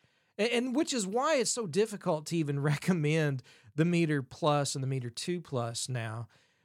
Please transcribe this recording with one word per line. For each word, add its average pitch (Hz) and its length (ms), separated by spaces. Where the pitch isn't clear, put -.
And, 208 120
and 240 260
which 302 180
is 220 140
why 269 300
it's 233 140
so 240 140
difficult 175 640
to 170 100
even 143 220
<laughs> - 20
recommend 151 800
the 156 100
Meter 170 360
Plus 147 540
and 135 80
the 131 40
Meter 131 220
two 175 320
Plus 117 480
now, 113 380